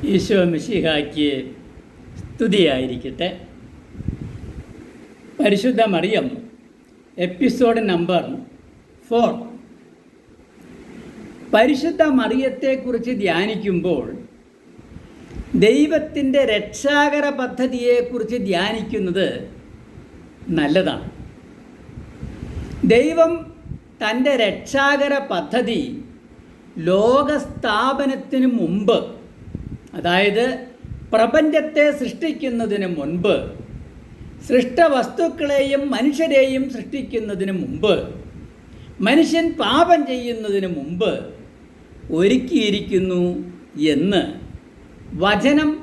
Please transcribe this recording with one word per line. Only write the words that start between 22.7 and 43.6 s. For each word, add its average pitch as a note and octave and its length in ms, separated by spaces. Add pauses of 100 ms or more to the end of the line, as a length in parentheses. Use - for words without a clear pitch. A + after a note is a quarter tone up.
ദൈവം E4 360 (720)
തൻ്റെ B3+ 280 (120)
രക്ഷാകര C#4 680 (180)
പദ്ധതി G3+ 500 (1080)
ലോകസ്ഥാപനത്തിന് C4 1600 (120)
മുമ്പ്, F#3+ 380 (1000)
അതായത് G3 480 (680)
പ്രപഞ്ചത്തെ D4+ 720 (140)
സൃഷ്ടിക്കുന്നതിന് A#3 920 (100)
മുൻപ്, E3+ 360 (1120)
സൃഷ്ടവസ്തുക്കളെയും C#4 1400 (120)
മനുഷ്യരെയും C4+ 720 (100)
സൃഷ്ടിക്കുന്നതിന് G#3 840
മുമ്പ്, D3 360 (1120)
മനുഷ്യൻ D#4+ 400 (160)
പാപം D#4 380 (100)
ചെയ്യുന്നതിന് A3 680
മുമ്പ് F3 340 (1080)
ഒരുക്കിയിരിക്കുന്നു G3+ 1040 (720)